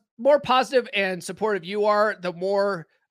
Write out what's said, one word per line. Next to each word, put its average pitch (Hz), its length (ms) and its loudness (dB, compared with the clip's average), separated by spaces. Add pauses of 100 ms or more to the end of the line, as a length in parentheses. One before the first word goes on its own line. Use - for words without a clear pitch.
(180)
more 277 240 4
positive 247 520 0
and 190 300 -2
supportive 196 400 -4
you 202 220 -2
are, 208 340 2
the 180 140 -8
more 196 540 -2 (220)